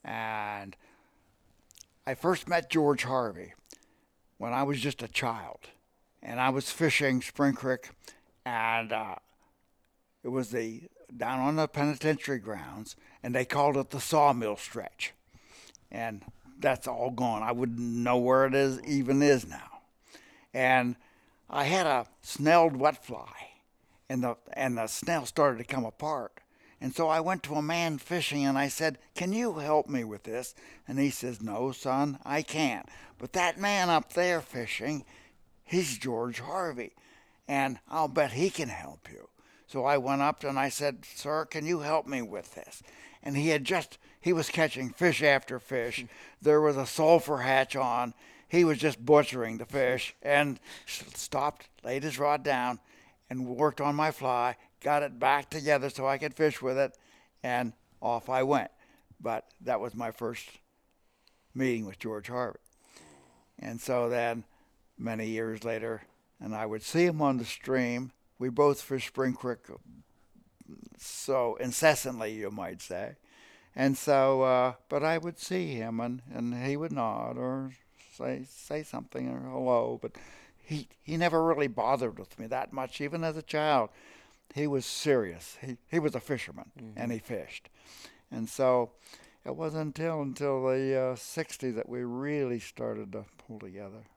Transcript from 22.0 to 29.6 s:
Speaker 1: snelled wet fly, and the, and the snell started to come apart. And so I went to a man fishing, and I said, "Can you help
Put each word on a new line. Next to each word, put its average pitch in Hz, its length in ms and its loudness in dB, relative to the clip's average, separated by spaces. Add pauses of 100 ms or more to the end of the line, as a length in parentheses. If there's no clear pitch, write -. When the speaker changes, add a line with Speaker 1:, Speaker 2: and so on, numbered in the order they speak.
Speaker 1:
snelled 160 560 6
wet 139 260 2
fly, - 300 -12 (760)
and 127 140 0
the, 120 140 -2 (160)
and 127 240 -2
the 113 100 -2
snell 160 380 -2
started 139 340 4
to 120 40 -10
come 131 220 -4
apart. 131 540 -6 (400)
And 127 140 -6
so 165 140 2
I 156 140 4
went 180 220 -2
to 147 120 -8
a 151 60 0
man 160 360 0
fishing, 143 480 -2
and 135 120 2
I 139 100 2
said, 156 300 -2 (180)
"Can 180 180 -2
you 226 260 0
help 151 280 2